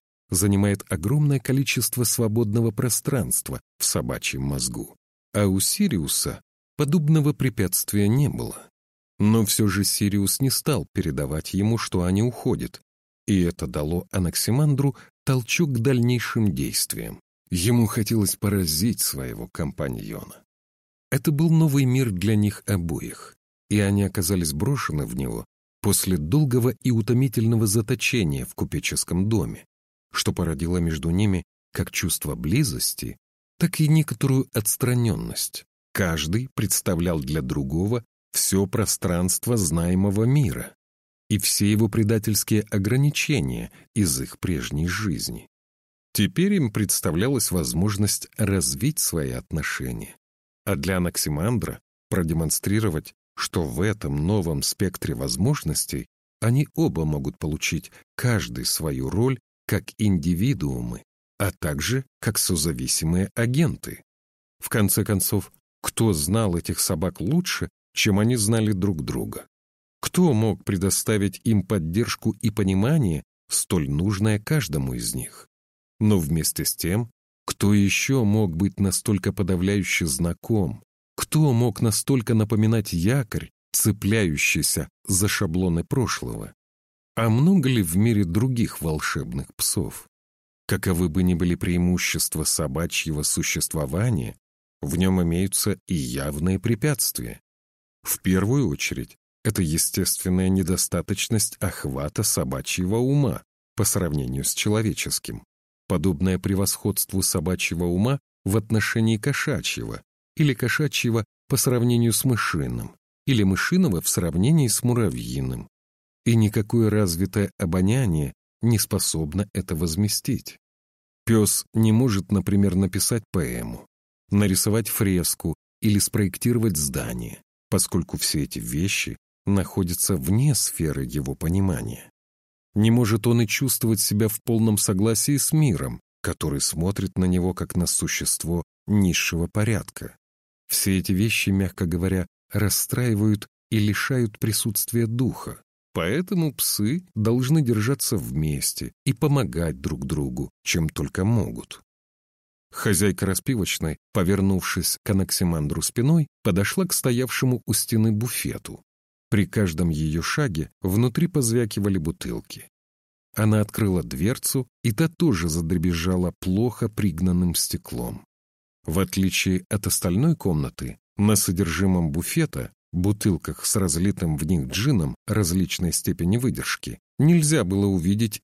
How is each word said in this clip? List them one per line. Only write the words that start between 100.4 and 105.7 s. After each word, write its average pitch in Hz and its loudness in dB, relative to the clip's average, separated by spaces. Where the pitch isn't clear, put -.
недостаточность 95 0
охвата 73 -4
собачьего 90 -2
ума 131 2
по 107 2
сравнению 71 0
с - -2
человеческим, 104 -2